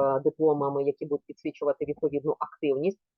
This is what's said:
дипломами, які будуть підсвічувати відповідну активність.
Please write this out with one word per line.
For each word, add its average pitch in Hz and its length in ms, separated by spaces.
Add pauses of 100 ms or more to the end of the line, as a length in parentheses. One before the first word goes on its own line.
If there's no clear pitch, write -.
(240)
дипломами, 147 600
які 143 220
будуть 147 200
підсвічувати 147 600
відповідну 143 540
активність. 147 600 (180)